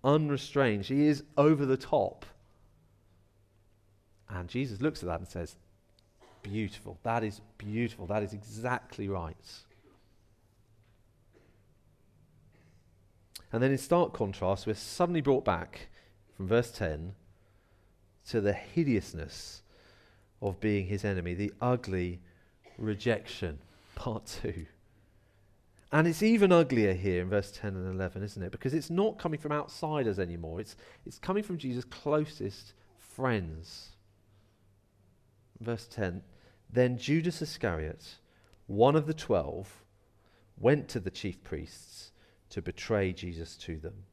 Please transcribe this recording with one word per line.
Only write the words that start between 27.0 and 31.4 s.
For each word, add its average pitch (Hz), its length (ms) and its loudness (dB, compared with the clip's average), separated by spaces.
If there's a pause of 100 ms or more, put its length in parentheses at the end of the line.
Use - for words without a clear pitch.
in 92 60 -4
verse 101 220 0
ten 101 240 -8
and 92 180 -6
eleven, 95 300 -4
isn't 101 180 -8
it? 92 120 -6
Because 135 220 -4
it's 156 160 -2
not 208 280 0
coming 151 220 -4
from 151 100 -6
outsiders 147 680 -2
anymore. 85 400 -4
It's, - 160 -12 (280)
it's - 140 -16
coming 202 240 -2